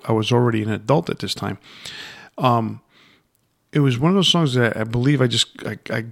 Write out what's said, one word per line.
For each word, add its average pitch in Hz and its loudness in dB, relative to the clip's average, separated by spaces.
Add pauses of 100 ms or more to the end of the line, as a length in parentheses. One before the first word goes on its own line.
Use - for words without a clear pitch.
I - -2
was 110 0
already 120 2
an 107 -4
adult 113 -2
at - -6
this 101 -8
time. 101 -6 (800)
Um, 117 0 (880)
it 151 0
was 131 2
one 156 2
of 190 2
those 190 2
songs 151 2
that 120 2
I 110 -2
believe 123 2
I 127 4
just, 117 0 (180)
I, 107 -6 (140)
I 113 -4